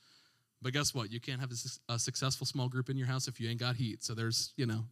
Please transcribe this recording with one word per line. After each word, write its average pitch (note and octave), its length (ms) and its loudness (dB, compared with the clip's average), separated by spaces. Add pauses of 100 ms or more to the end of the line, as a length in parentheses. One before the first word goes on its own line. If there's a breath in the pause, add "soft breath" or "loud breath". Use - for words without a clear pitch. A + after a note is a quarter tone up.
(640 soft breath)
But B2+ 100 0
guess C#3+ 200 2
what? A2 180 -2
You A#2+ 80 -4
can't B2+ 220 -4
have C3 100 -4
a, A#2+ 40 -6
suc-, - 340 -6
a A#2 100 2
successful C3 460 0
small B2+ 240 2
group B2+ 200 0
in C3+ 80 0
your B2+ 100 0
house C3 200 0
if B2 120 -6
you A2+ 100 0
ain't A#2 100 -2
got A#2+ 160 2
heat. A2 280 0
So - 100 -2
there's, A2+ 440 0
you B2+ 100 4
know, A2+ 240 2